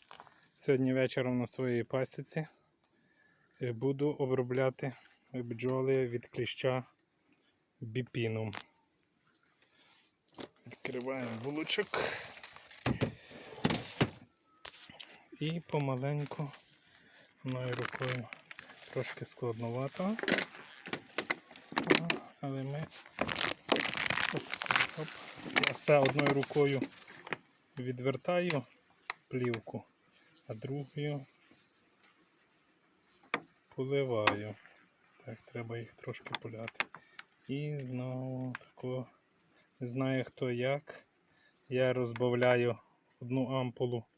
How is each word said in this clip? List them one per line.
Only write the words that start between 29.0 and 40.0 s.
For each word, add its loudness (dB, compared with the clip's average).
плівку, -4
а -8
другою -6
поливаю. 2
Так, -10
треба -6
їх -10
трошки -10
поляти. -6
І -4
знову -4
тако, -6
не -4
знаю 0